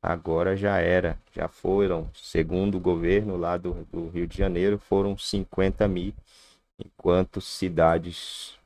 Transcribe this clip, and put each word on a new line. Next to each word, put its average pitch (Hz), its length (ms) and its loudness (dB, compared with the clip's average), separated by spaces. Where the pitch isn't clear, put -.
Agora 85 540 0
já 98 220 0
era. 87 400 2
Já 82 160 -4
foram, 92 640 0
segundo 90 640 -2
o 92 40 -2
governo 92 560 2
lá 87 220 -2
do, 87 340 -6
do 85 160 -6
Rio 85 180 -4
de - 100 -12
Janeiro, 95 420 2
foram 98 400 0
cinquenta 95 680 0
mil, 92 280 -2
enquanto - 640 0
cidades 82 1300 0